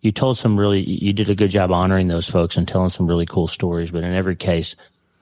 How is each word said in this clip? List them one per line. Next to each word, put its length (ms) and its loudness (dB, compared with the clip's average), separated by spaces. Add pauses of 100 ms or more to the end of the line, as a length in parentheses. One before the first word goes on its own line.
you 100 2
told 280 0
some 200 2
really, 220 2
you 320 -2
did 160 -2
a 60 2
good 160 2
job 200 2
honoring 380 2
those 180 -2
folks 300 0
and 100 0
telling 220 0
some 180 -2
really 200 2
cool 220 -2
stories, 420 -4
but 140 -4
in 100 -2
every 220 -2
case, 380 -2 (480)